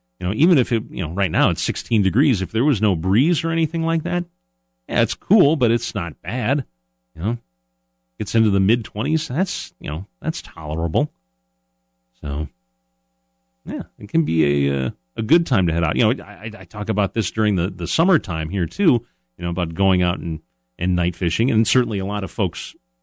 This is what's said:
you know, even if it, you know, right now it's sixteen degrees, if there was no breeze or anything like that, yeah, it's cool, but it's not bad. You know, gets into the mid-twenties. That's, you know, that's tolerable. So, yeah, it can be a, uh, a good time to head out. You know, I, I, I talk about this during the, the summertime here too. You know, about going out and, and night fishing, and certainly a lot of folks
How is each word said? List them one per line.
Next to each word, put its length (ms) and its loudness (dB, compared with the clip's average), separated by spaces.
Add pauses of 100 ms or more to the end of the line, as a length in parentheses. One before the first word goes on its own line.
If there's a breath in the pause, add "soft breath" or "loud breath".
(200)
you 60 -4
know, 80 0
even 240 4
if 120 2
it, 200 0
you 120 -6
know, 120 -4
right 160 -2
now 180 2
it's 140 -2
sixteen 400 0
degrees, 400 2
if 100 -4
there 120 0
was 180 0
no 120 4
breeze 480 2
or 80 -4
anything 320 -2
like 200 0
that, 240 -4 (600)
yeah, 140 -2
it's 140 0
cool, 420 4
but 140 2
it's 240 -2
not 260 -6
bad. 460 -2 (500)
You 60 -8
know, 160 -2 (800)
gets 160 -4
into 160 4
the 100 4
mid-twenties. 680 0
That's, 520 -4
you 80 -8
know, 180 -6 (140)
that's 220 -6
tolerable. 680 -2 (1080)
So, 280 -4 (1160)
yeah, 180 -8 (160)
it 120 -14
can 140 2
be 440 2
a, 180 -2
uh, 40 -2 (260)
a 60 -4
good 240 2
time 200 2
to 60 2
head 120 0
out. 120 -2
You 160 2
know, 120 -6
I, 80 -16
I, 180 -12 (100)
I 40 -14
talk 260 -8
about 240 0
this 160 -2
during 260 2
the, 140 0
the 160 -6
summertime 640 0
here 160 0
too. 400 2 (320 soft breath)
You 60 -6
know, 60 -2
about 240 -4
going 280 2
out 160 0
and, 220 -6 (380)
and 160 0
night 220 0
fishing, 340 0
and 160 2
certainly 320 0
a 80 -4
lot 180 -4
of 60 -8
folks 440 -4 (280)